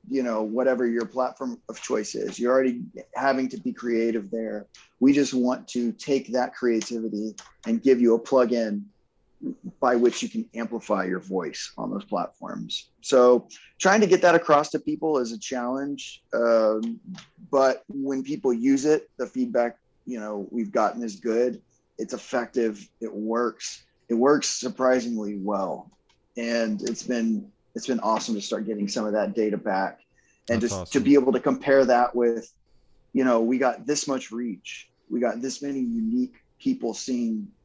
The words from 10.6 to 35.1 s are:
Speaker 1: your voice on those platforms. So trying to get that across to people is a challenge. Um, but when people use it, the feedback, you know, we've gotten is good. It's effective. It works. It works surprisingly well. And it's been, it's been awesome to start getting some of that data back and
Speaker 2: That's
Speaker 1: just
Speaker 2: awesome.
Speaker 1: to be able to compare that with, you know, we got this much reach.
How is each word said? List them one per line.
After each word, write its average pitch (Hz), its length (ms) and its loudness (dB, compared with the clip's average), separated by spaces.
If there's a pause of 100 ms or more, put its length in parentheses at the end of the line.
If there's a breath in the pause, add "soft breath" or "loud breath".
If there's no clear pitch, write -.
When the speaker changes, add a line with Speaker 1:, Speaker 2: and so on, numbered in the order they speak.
Speaker 1:
your 92 160 -4
voice 92 580 -6
on - 120 -6
those 202 140 -6
platforms. - 880 -8 (100)
So 123 460 6 (320 loud breath)
trying 196 220 4
to 208 80 6
get 175 140 6
that 175 120 8
across 151 360 4
to 156 100 -4
people 151 380 -2
is 120 120 -2
a 117 80 -10
challenge. 131 920 -6
Um, 113 680 2 (520)
but 135 380 4
when 135 360 -4
people 135 280 0
use 131 340 2
it, 151 220 2 (100)
the 127 80 -4
feedback, 120 500 -2 (300)
you 123 120 -8
know, 107 320 -8
we've 107 220 -6
gotten 113 300 0
is 107 140 -8
good. 120 440 0 (380)
It's 113 160 -8
effective. 113 720 -4 (140)
It 113 100 -8
works. 113 720 -4 (240)
It 120 60 0
works 139 340 4
surprisingly 120 880 0
well. 95 540 -4 (480)
And 117 420 -2
it's 107 220 -6
been, 113 500 -2 (220)
it's - 120 -8
been 123 140 -2
awesome 110 340 0
to 104 60 -4
start 104 260 -6
getting 104 220 -4
some 110 160 -4
of 107 80 -2
that 104 220 0
data 107 240 0
back 95 420 -4 (480)
and 117 140 2
Speaker 2:
That's 117 100 -2
Speaker 1:
just 95 80 -4
Speaker 2:
awesome. 131 200 0
Speaker 1:
to 104 40 -4
be 131 100 6
able 131 200 6
to 127 60 0
compare 135 440 4
that 123 320 2
with, 117 340 0 (600)
you 135 100 0
know, 120 200 4
we 123 160 2
got 120 280 0
this 143 220 -2
much 131 240 -4
reach. 113 560 -10 (220)